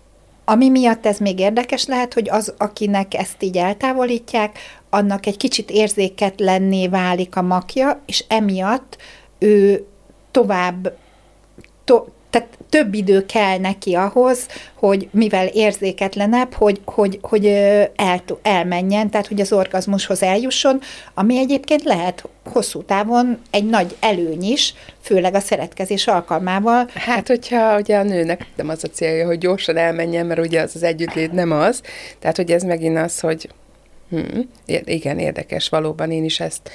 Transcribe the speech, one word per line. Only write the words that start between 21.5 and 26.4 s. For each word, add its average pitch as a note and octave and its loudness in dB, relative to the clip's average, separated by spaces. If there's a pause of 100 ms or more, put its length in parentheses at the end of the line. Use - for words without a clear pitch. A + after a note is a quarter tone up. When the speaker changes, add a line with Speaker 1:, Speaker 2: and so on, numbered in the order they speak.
Speaker 1:
lehet F3+ -2 (280)
hosszú G3 -2
távon A#3 0 (120)
egy G#3 0
nagy G3+ 0
előny F3 -2
is, B3+ -2 (280)
főleg F#3 2
a G3 2
szeretkezés F#3+ -4
alkalmával. G3 2